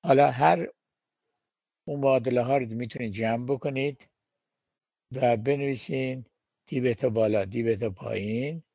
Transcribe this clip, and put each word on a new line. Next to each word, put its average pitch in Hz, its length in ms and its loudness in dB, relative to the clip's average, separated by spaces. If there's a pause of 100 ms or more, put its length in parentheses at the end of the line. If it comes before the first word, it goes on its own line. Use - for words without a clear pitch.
حالا 139 260 6
هر 160 360 2 (1160)
اون 143 160 -8
معادله 127 420 4
ها 131 160 2
رو 123 80 -2
می‌تونید 113 460 -6
جمع 113 340 -2
بکنید 139 600 -4 (1040)
و 127 240 2
بنویسین 131 880 -4 (400)
دی 135 140 -4
بتا 123 280 0
بالا، 107 360 2
دی 113 180 -4
بتا 110 280 0
پایین 113 720 -6 (120)